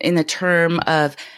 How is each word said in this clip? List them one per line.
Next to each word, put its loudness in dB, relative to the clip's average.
in 0
the 2
term 0
of 0